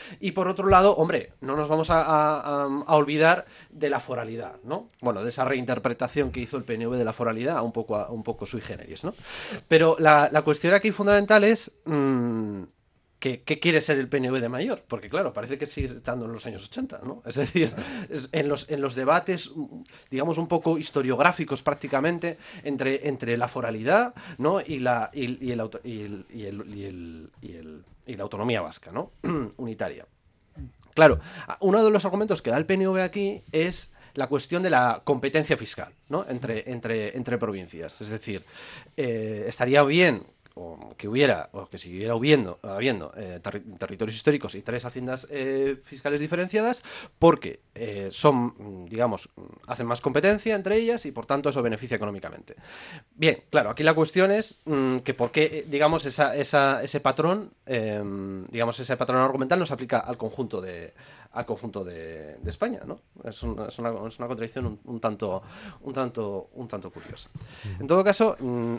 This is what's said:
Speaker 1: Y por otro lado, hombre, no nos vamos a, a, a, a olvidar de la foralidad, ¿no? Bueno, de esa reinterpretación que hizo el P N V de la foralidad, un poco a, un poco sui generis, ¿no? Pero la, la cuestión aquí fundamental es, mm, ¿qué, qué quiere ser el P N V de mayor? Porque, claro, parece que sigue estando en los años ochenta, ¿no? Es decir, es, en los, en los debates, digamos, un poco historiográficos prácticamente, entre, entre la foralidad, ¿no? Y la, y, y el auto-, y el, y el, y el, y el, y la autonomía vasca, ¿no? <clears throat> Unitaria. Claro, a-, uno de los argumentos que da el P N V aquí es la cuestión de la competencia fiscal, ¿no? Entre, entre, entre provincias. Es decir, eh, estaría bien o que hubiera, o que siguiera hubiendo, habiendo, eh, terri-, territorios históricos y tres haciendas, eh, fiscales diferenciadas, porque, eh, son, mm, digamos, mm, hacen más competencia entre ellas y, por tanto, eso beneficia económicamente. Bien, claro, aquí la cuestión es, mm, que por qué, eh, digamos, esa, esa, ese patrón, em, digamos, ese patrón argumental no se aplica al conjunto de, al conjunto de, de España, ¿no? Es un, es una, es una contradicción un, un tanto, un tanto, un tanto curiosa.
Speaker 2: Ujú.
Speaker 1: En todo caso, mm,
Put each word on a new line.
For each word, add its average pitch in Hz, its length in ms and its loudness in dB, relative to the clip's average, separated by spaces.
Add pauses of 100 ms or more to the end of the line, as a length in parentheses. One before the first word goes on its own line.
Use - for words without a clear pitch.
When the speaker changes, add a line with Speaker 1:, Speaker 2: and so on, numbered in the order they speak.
(200)
Speaker 1:
Y 196 140 -4
por 185 140 0
otro 190 200 -2
lado, 196 300 8
hombre, - 340 0 (100)
no 135 140 -4
nos 151 140 0
vamos 160 200 2
a, 165 140 6
a, 151 380 4
a, 143 220 -2 (220)
a 160 120 6
olvidar 151 500 4 (240)
de 151 180 -2
la 135 100 0
foralidad, 117 640 -8
¿no? 165 260 -8 (120)
Bueno, 107 220 0
de 120 60 -4
esa 131 160 -2
reinterpretación 127 840 -2
que 127 100 -8
hizo 123 160 -6
el 113 80 -8
P 117 100 -4
N 117 100 -4
V 123 120 -2
de 120 80 2
la 110 80 0
foralidad, 117 500 -2
un 117 80 -2
poco 110 240 -4
a, 98 160 -4
un 113 100 -6
poco - 240 -8
sui 113 160 -8
generis, - 420 -12
¿no? 180 120 -6 (520)
Pero 160 300 8
la, 151 340 8
la 151 120 4
cuestión 156 320 4
aquí 208 160 4
fundamental 202 540 6
es, 226 260 2 (140)
mm, 120 800 0 (540)
¿qué, 127 240 -4
qué 151 180 -2
quiere 160 220 4
ser 151 160 2
el 127 100 0
P 147 100 0
N 127 120 0
V 131 100 0
de 117 100 -2
mayor? 170 380 -4
Porque, 104 220 -8
claro, 165 240 -2
parece 120 240 -6
que 147 80 -6
sigue 147 220 -4
estando 120 380 -6
en 117 80 -10
los 110 120 -12
años 101 200 -10
ochenta, - 380 -8
¿no? - 220 -12
Es 117 100 -8
decir, 143 380 2 (360)
es, 135 220 -10
en 156 160 0
los, 143 220 -2
en 147 120 -4
los 135 120 -2
debates, 160 560 2 (600)
digamos, 151 260 0
un 165 100 -2
poco 165 300 2
historiográficos 143 840 0
prácticamente, 156 760 -2 (260)
entre, 135 440 -2
entre 120 280 -2
la 120 120 -2
foralidad, 131 680 0 (240)
¿no? 165 240 0
Y 151 180 -6
la, 120 320 0
y, 131 320 -6
y 123 80 -4
el 117 80 -4
auto-, 110 240 -6
y 113 180 -10
el, 101 280 -10
y 110 140 -14
el, 101 320 -10
y 101 80 -10
el, 85 460 -14 (120)
y 92 140 -16
el, 78 280 -18 (220)
y 123 100 -12
la 95 80 -10
autonomía 107 380 -2
vasca, 82 300 -12
¿no? 127 200 -8 (120)
<clears throat> 143 340 -4
Unitaria. 113 480 -8 (880)
Claro, 143 260 8 (280)
a-, - 140 -8
uno 202 220 6
de 220 60 8
los 196 160 4
argumentos 202 380 -2
que 117 80 0
da 123 60 2
el 156 100 0
P 190 80 2
N 190 120 2
V 190 140 2
aquí 196 400 -4 (100)
es 165 400 -2 (220)
la 135 140 -2
cuestión 143 340 -2
de 185 80 0
la 123 340 4
competencia 139 540 2
fiscal, - 360 -10 (160)
¿no? 160 200 -2
Entre, 123 420 -6
entre, 113 460 -4
entre 123 200 -2
provincias. 90 640 -8
Es 107 100 -10
decir, 104 360 -8 (500)
eh, 110 520 -4
estaría 127 360 4
bien 147 440 4 (300)
o 82 380 -14
que - 140 -10
hubiera, 120 420 2
o 98 160 -12
que 90 100 -16
siguiera 98 380 -6
hubiendo, 120 480 4
habiendo, 101 540 -4
eh, 90 260 -12
terri-, 101 340 -10
territorios 107 380 -6
históricos 147 400 2
y 101 60 -12
tres 120 240 -6
haciendas, 127 440 -8
eh, 135 540 -2
fiscales 147 380 -4
diferenciadas, 185 600 -2 (380)
porque, 165 400 6 (140)
eh, 101 360 -6
son, 123 480 4
mm, 98 280 -14
digamos, 110 500 -2
mm, 95 60 -20 (260)
hacen 123 180 -6
más 120 140 -2
competencia 202 560 2
entre 196 220 0
ellas 226 280 0
y, 143 60 -8
por - 140 -10
tanto, 143 240 0
eso 131 120 2
beneficia 113 360 -2
económicamente. 98 580 -8 (580)
Bien, 156 360 2
claro, 117 220 4
aquí 147 120 -2
la 160 120 6
cuestión 185 360 4
es, 214 320 -2
mm, 131 360 2
que 127 140 -2
por 120 180 0
qué, 156 120 4
eh, 156 240 -2
digamos, 151 380 2
esa, 135 320 2
esa, 139 440 4
ese 139 200 -4
patrón, 170 500 0 (140)
em, 101 840 -4
digamos, 117 320 -2
ese 127 160 -4
patrón 127 240 2
argumental 135 400 2
no 175 60 0
se 147 80 -6
aplica 127 260 0
al 123 180 -6
conjunto 110 440 -6
de, 87 320 -12 (400)
al 120 120 -6
conjunto 104 380 -8
de, 80 580 -12
de - 80 -6
España, 226 380 -4
¿no? - 140 -12 (240)
Es 110 180 -12
un, 110 240 -6
es - 100 -14
una, 117 120 -4 (180)
es 113 120 -16
una 123 100 -8
contradicción 117 380 -6
un, 107 180 -8
un 117 160 -10
tanto, 101 420 -2 (380)
un 135 120 -12
tanto, 113 600 -6
un 127 160 -12
tanto 92 220 -10
curiosa. - 420 -18
Speaker 2:
Ujú. - 480 -12
Speaker 1:
En 139 60 -6
todo 185 180 6
caso, 202 340 4
mm, 120 400 -2